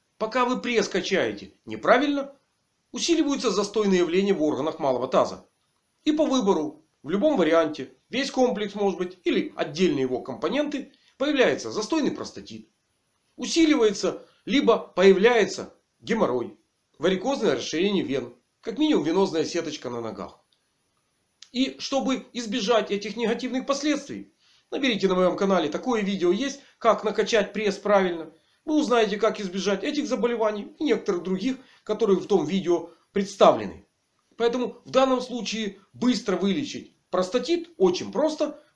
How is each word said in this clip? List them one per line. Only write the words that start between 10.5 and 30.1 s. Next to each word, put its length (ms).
появляется 540
застойный 400
простатит, 560
усиливается, 880
либо 340
появляется 960
геморрой, 560
варикозное 560
расширение 480
вен, 320
как 180
минимум 260
венозная 400
сеточка 460
на 100
ногах. 400
И 260
чтобы 540
избежать 580
этих 260
негативных 500
последствий, 640
наберите 380
на 60
моем 220
канале, 320
такое 340
видео 300
есть, 280
как 260
накачать 480
пресс 260
правильно. 540
Вы 160
узнаете, 360
как 240
избежать 440
этих 240
заболеваний 680